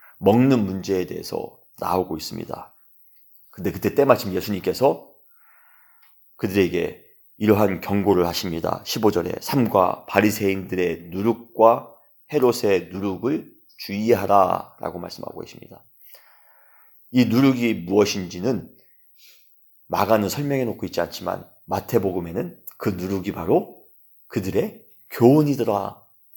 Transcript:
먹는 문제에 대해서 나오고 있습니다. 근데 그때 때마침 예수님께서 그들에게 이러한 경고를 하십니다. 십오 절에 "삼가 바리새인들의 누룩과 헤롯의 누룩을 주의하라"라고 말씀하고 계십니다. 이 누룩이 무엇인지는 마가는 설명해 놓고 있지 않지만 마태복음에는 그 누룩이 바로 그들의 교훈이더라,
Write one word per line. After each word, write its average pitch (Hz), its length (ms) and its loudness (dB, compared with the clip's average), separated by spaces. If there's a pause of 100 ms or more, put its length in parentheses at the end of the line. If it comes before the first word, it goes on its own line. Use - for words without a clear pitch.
(180)
먹는 123 460 6
문제에 92 420 -2
대해서 - 520 -10 (200)
나오고 90 380 -2
있습니다. - 580 -12 (760)
근데 90 220 -6
그때 98 220 -4
때마침 120 400 2
예수님께서 98 720 -2 (1300)
그들에게 90 640 0 (360)
이러한 104 420 2
경고를 95 460 2
하십니다. 87 580 -4
십오 107 260 0
절에 87 300 -2
"삼가 104 640 0
바리새인들의 92 1080 -2
누룩과 113 800 2 (440)
헤롯의 104 580 2
누룩을 98 580 -4 (280)
주의하라"라고 98 1200 0
말씀하고 - 420 -14
계십니다. - 420 -20 (1300)
이 123 140 4
누룩이 120 480 2 (140)
무엇인지는 98 840 0 (1160)
마가는 101 420 2
설명해 139 360 -2
놓고 107 220 -6
있지 87 140 -4
않지만 90 480 -6 (160)
마태복음에는 95 1000 -4 (140)
그 - 140 -4
누룩이 95 420 -6
바로 107 540 -2 (420)
그들의 190 540 -4 (280)
교훈이더라, 120 920 2 (340)